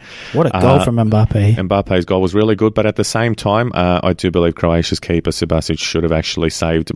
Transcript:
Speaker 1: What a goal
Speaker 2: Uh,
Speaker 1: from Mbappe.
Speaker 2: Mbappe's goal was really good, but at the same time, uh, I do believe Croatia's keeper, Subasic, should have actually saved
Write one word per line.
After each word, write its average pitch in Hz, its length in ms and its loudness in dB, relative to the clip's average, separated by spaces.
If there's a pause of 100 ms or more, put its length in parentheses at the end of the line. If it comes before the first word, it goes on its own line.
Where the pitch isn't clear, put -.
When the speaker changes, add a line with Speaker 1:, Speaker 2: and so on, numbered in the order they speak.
(340)
Speaker 1:
What 151 140 2
a - 20 0
goal 123 300 4
Speaker 2:
Uh, - 40 2
Speaker 1:
from 117 120 0
Mbappe. 107 600 2
Speaker 2:
Mbappe's 95 480 0
goal 95 160 0
was 92 140 0
really 107 220 2
good, 110 180 0
but 107 100 0
at 107 120 0
the 107 80 0
same 113 300 -2
time, 110 400 -2
uh, 90 280 2
I 90 100 0
do 90 180 -2
believe 85 240 2
Croatia's 85 460 0
keeper, 85 300 -2
Subasic, 82 480 -2
should - 240 -4
have 82 100 0
actually 80 380 -2
saved 82 460 -2